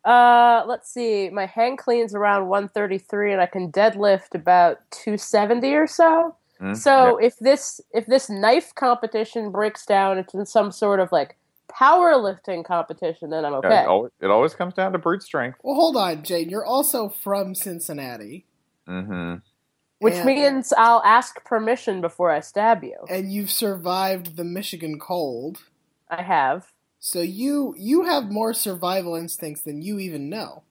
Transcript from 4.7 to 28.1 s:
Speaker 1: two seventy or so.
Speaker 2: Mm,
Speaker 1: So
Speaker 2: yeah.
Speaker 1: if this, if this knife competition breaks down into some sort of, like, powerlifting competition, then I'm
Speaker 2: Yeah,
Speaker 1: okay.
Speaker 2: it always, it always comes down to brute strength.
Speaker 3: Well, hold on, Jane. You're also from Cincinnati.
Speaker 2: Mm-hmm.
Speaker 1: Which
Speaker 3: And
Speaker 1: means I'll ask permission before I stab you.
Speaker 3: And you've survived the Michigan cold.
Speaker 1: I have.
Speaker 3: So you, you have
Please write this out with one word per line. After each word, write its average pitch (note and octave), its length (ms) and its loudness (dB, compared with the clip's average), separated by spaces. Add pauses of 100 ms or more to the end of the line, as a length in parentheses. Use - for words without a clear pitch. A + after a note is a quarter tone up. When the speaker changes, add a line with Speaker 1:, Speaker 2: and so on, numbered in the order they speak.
Speaker 1:
two G#3 260 -6
seventy A#3 560 0
or D4+ 140 2
so. E4 480 2 (260)
Speaker 2:
Mm, G3 160 -4
Speaker 1:
So C4 420 6
Speaker 2:
yeah. A3 80 4
Speaker 1:
if - 120 -2
this, C4+ 420 0 (120)
if A3 120 -2
this C4 240 2
knife G#3+ 460 0
competition A3+ 760 -2
breaks G#3 340 -4
down G3 320 2
into F#3+ 280 -8
some G3+ 260 0
sort G3+ 280 0
of, F3+ 120 0
like, D3 240 0 (340)
powerlifting C4 920 2
competition, E3 680 -6
then D#3 140 -4
I'm D3 80 -4
Speaker 2:
Yeah, C#3 60 -4
Speaker 1:
okay. F3+ 240 4
Speaker 2:
it - 60 0
always, G2+ 240 0 (100)
it G2 100 -4
always B2+ 240 2
comes F3+ 180 -6
down F#3+ 200 -2
to F3+ 40 -4
brute E3+ 240 -2
strength. C3 400 -8
Speaker 3:
Well, C#4 140 -4
hold D#4 220 2
on, E3+ 260 -4
Jane. E3+ 260 -4
You're G3+ 160 -8
also B3 440 -2
from G3 440 -6
Cincinnati. D3 920 -12 (420)
Speaker 2:
Mm-hmm. F#2 520 -10 (600)
Speaker 1:
Which A3 160 2
Speaker 3:
And F3 100 -4
Speaker 1:
means C4+ 520 0
I'll A#3 260 6
ask A#3 400 4
permission A3+ 560 -2
before E3+ 320 -2
I D3+ 80 0
stab G#3 440 0
you. - 120 -14 (140)
Speaker 3:
And F#3+ 220 -6
you've G3+ 200 -6
survived F#3 840 -4
the F3 80 -8
Michigan E3+ 540 -10
cold. C#3+ 640 -8 (460)
Speaker 1:
I E3+ 120 -8
have. E3 500 -2 (280)
Speaker 3:
So - 220 -8
you, B3 560 -4
you C4 280 0
have C#4 260 -2